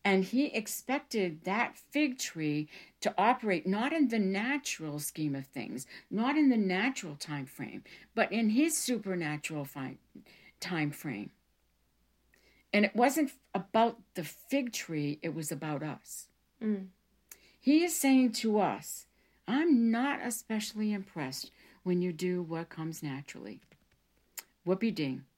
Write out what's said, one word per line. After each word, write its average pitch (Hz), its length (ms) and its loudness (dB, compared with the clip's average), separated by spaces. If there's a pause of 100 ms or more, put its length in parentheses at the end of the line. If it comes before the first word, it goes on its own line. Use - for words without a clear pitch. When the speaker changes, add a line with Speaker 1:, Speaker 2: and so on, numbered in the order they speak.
Speaker 1:
And 190 180 6
he 269 220 2
expected 214 960 -4
that 208 340 -2
fig 285 400 -2
tree 151 500 -2 (320)
to - 160 0
operate 214 500 2
not 220 260 0
in 311 160 4
the 226 100 0
natural 196 800 -2
scheme 151 360 -4
of 135 120 -6
things, - 400 -10 (240)
not 247 260 0
in 294 140 6
the 233 80 4
natural 190 560 0
time 143 320 -6
frame, - 360 -12 (320)
but 226 160 2
in 220 200 2
his 302 260 4
supernatural 160 880 -2
fi-, 131 320 -10 (640)
time 160 300 0
frame. 104 400 -8 (1400)
And 208 140 4
it - 100 0
wasn't 269 380 4 (220)
about 226 440 2 (160)
the 175 100 -4
fig 254 480 -4
tree, 151 500 -4
it 165 120 -6
was 160 160 -6
about 151 320 -6
us. - 440 -10 (360)
Speaker 2:
Mm. 196 260 -2 (680)
Speaker 1:
He 302 240 6
is 339 140 -2
saying 262 360 6
to 214 260 0
us, 151 480 -2 (420)
"I'm 254 420 4
not 254 320 0
especially 214 680 -4
impressed 160 580 -6 (320)
when 180 200 2
you 180 100 0
do 180 300 -2
what 165 260 -6
comes 160 340 -8
naturally. 139 580 -10 (1080)
Whoopee 190 240 2
ding. 139 340 -4 (140)